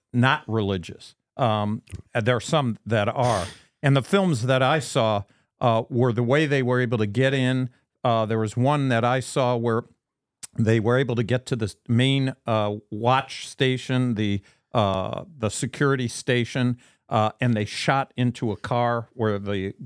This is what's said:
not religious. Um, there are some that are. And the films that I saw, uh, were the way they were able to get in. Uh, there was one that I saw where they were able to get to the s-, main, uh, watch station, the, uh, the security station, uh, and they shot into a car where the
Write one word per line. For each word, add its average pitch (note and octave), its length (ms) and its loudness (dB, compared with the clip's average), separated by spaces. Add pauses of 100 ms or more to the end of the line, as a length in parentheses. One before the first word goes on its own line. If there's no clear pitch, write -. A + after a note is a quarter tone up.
(120)
not B2 340 2
religious. G2 680 -4 (220)
Um, G#2+ 460 -2 (320)
there B2 220 0
are G#2+ 40 -2
some C3 460 -2
that G#2 220 0
are. A2+ 360 0 (380)
And C#3 140 4
the C3+ 60 2
films F3 440 0
that C3 160 2
I C#3+ 160 2
saw, A2 460 0 (360)
uh, A2+ 280 2
were B2 240 2
the A#2 100 0
way C#3+ 240 2
they C#3 160 0
were B2 180 2
able A#2+ 180 0
to G#2+ 80 2
get C3 280 0
in. B2+ 360 0 (340)
Uh, A2+ 220 2
there A2 120 0
was G#2+ 180 -2
one C#3 340 2
that A#2 140 2
I B2 160 2
saw B2 360 0
where A#2 260 0 (760)
they A2+ 220 4
were A#2 180 2
able B2 200 0
to A#2+ 80 0
get B2 220 -2
to C3 100 -4
the A2 80 -2
s-, - 120 -8 (120)
main, C3 460 2 (120)
uh, G#2+ 300 0 (140)
watch A#2 580 -2
station, B2+ 680 0
the, G2+ 260 0 (320)
uh, G2+ 520 -2 (120)
the A2 120 -4
security C3 580 -2
station, B2 720 -2 (300)
uh, A2 320 2
and A#2+ 140 2
they G#2 100 0
shot C3+ 520 -2
into A#2+ 360 0
a F#2 40 -4
car A#2+ 580 -2
where G#2+ 260 0
the G2+ 340 -4 (120)